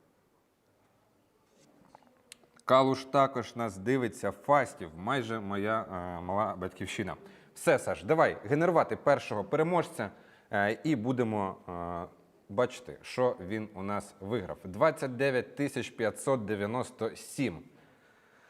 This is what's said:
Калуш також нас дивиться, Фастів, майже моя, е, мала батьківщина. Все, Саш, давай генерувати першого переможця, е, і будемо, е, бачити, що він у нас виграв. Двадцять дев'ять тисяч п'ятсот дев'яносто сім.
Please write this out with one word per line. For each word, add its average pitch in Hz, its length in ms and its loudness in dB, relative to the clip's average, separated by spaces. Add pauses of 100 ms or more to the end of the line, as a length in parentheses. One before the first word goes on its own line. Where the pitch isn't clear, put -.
(2750)
Калуш 131 400 6
також 131 520 2
нас 113 200 -4
дивиться, 107 560 0
Фастів, 123 640 0
майже 113 440 -2
моя, 101 420 -2
е, 90 380 -6
мала 98 360 0
батьківщина. 92 600 -6 (380)
Все, 156 240 4
Саш, 92 260 -4
давай 135 400 4
генерувати 147 520 2
першого 123 480 0
переможця, 151 680 0 (400)
е, 104 340 2
і 156 120 2
будемо, 110 600 0 (120)
е, 87 460 -6 (340)
бачити, 107 540 -2
що 123 380 0
він 104 340 -6
у 92 80 -8
нас 101 380 -4
виграв. 98 440 -6
Двадцять 127 520 0
дев'ять 127 400 0
тисяч 139 340 -4
п'ятсот 117 540 -2
дев'яносто 107 720 -4
сім. 104 460 -4 (880)